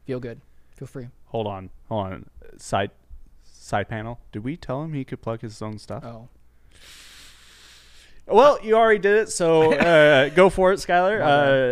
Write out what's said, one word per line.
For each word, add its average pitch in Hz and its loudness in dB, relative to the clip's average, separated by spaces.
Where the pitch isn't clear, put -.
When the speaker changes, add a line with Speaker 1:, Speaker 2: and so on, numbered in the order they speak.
Speaker 1:
feel 127 -8
good, 120 -14
feel 135 -16
free. 123 -16
Speaker 2:
Hold 110 -6
on, 95 -12
hold 104 -4
on. 90 -14
Side, 101 -6
side - -8
panel. 113 -12
Did 107 -12
we 147 -8
tell 135 -10
him 160 -10
he 135 -8
could - -14
plug 113 -10
his 107 -16
own 107 -12
stuff? - -14
Speaker 1:
Oh. 117 -20
Speaker 2:
Well, 262 4
you 214 0
already 220 4
did 202 2
it, 214 -2
so, 160 2
Speaker 1:
<laughs> - 0
Speaker 2:
uh, 147 4
go 175 4
for 185 2
it, 196 -2
Skylar. 185 0
Speaker 1:
My 151 -2
bad. 139 2